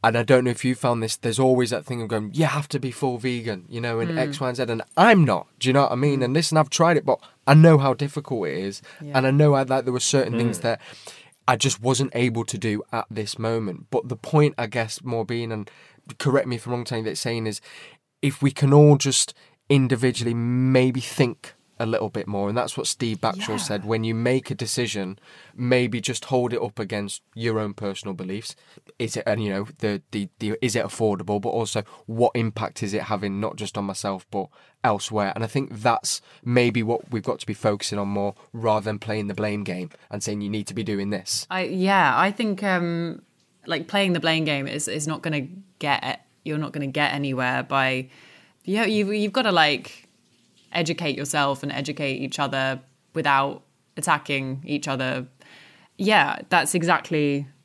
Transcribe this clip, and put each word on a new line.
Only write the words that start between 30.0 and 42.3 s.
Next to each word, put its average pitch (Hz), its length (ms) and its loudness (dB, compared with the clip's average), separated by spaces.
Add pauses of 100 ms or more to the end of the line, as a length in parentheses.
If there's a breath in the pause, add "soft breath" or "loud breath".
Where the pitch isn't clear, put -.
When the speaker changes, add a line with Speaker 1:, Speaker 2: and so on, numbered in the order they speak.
Speaker 1:
the, 98 260 -4
the, 110 240 -4
is 117 140 0
it 107 100 0
affordable, 101 560 -2
but - 80 -4
also 110 320 -2 (240 loud breath)
what 113 300 2
impact 113 480 -4
is 101 100 -4
it 107 100 -2
having 101 360 -4
not 107 160 -4
just 107 200 -10
on 101 100 -6
myself, 98 440 -6
but 98 180 -6 (360 soft breath)
elsewhere? 104 500 0
And 110 100 -4
I 113 40 -4
think 135 240 -4 (100)
that's - 400 0 (240 soft breath)
maybe 120 380 2
what 113 280 -4
we've 110 120 -4
got - 160 -4
to - 80 -12
be 107 80 -6
focusing - 420 -2
on 101 120 -4
more, 101 260 -2 (180 soft breath)
rather 107 320 0
than 104 140 -4
playing 107 280 -6
the 101 60 -6
blame 101 300 -4
game 90 260 -8 (220 soft breath)
and 104 120 -8
saying, 104 180 -6
"You 101 100 -6
need 107 160 -6
to 95 80 -10
be 113 80 -4
doing 98 260 -4
this." - 400 -6
Speaker 2:
I, 185 140 -4
yeah, 185 520 2
I 180 160 2